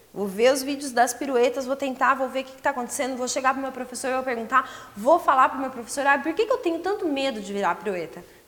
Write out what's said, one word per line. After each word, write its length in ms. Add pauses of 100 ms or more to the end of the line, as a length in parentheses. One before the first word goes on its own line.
(140)
Vou 120
ver 280
os 100
vídeos 300
das 200
piruetas, 520
vou 100
tentar, 380
vou 160
ver 100
o 60
que 80
que 80
tá 80
acontecendo, 480
vou 100
chegar 260
pro 80
meu 120
professor, 400
vou 100
perguntar, 720
vou 240
falar 300
pro 100
meu 100
professor, 380
ah, 100
por 160
que 120
que 80
eu 60
tenho 200
tanto 260
medo 360
de 100
virar 240
pirueta? 480 (240)